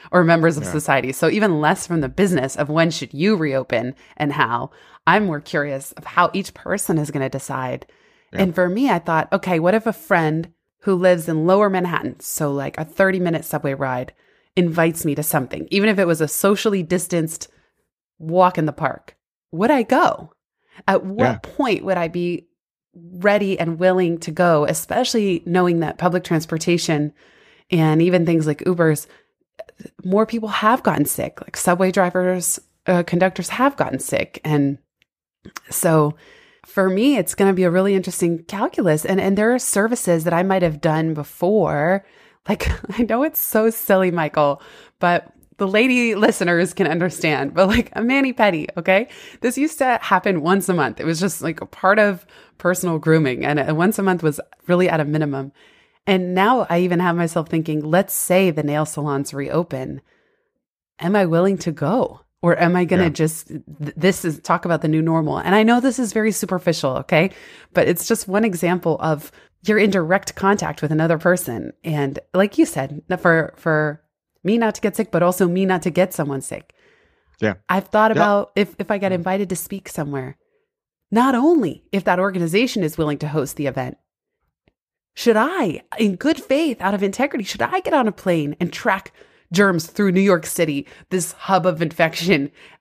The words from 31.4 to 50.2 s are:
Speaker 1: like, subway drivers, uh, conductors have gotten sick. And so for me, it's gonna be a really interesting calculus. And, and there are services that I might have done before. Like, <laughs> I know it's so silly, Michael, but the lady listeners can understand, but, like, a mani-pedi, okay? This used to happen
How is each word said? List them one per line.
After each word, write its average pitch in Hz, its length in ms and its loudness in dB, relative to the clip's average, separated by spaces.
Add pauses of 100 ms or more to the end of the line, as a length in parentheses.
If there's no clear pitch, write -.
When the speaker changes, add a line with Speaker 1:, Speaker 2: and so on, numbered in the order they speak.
Speaker 1:
like, - 160 -16
subway 185 340 2
drivers, 180 680 0 (260)
uh, 180 180 2
conductors 175 460 0
have 269 260 0
gotten 135 240 -4
sick. - 460 -4
And 143 320 0 (920)
so 156 460 2 (500)
for 190 240 0
me, 233 280 2
it's - 180 -2
gonna 196 180 4
be 185 100 2
a 175 60 4
really 190 260 2
interesting 175 500 -2
calculus. 196 600 -2
And, 190 160 0
and 190 160 0
there 220 160 2
are 254 60 0
services 202 640 0
that 170 100 -2
I 170 100 2
might 190 200 0
have 156 180 -2
done 160 320 0
before. 175 920 0 (440)
Like, - 200 -2 (200)
<laughs> 202 100 -6
I 247 40 2
know 226 200 0
it's 311 160 -4
so 220 300 0
silly, 190 420 2
Michael, 151 500 0 (380)
but 175 320 0 (260)
the 202 100 -2
lady 233 480 2
listeners 180 580 0
can 190 120 0
understand, 156 680 -2
but, 185 160 4
like, 233 240 0
a - 80 -6
mani-pedi, 240 680 0 (100)
okay? 190 300 2 (320)
This 240 180 -4
used 294 200 -2
to 254 240 0
happen 185 400 0